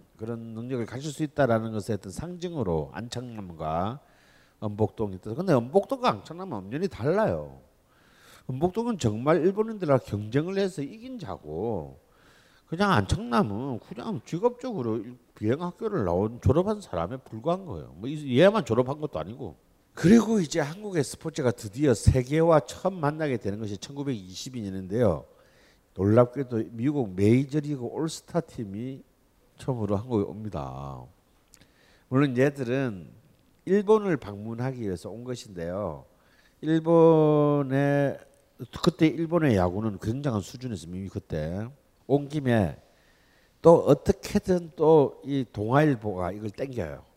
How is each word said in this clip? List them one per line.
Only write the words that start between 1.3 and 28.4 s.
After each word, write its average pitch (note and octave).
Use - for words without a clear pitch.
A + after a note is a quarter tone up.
것의 G#2+
어떤 F#2+
상징으로 C#3
안창남과 G2+
엄복동이 G#2
있다. G#2+
근데 E3+
엄복동과 G3
안창남은 D#3+
엄연히 A#2
달라요. G2+
엄복동은 F#3
정말 C#3
일본인들과 G3
경쟁을 C3
해서 F#3+
이긴 A3+
자고 D#2
그냥 F#3+
안창남은 A#2
그냥 F#3+
직업적으로 F#3
일-, B2
비행학교를 F3
나온 G2+
졸업한 F#3+
사람에 F#2
불과한 D#3
거예요. D2+
뭐 G#2+
이-, D3
얘만 G3
졸업한 B2+
것도 D3+
아니고. G2
그리고 G#3+
이제 E3
한국의 E3+
스포츠가 C#3
드디어 A#2+
세계와 D3
처음 F#3+
만나게 D3
되는 G#2
것이 G#2
천구백이십이 B2+
년인데요. F#2+
놀랍게도 A#2
미국 A#2
메이저리그 C3
올스타 D#3+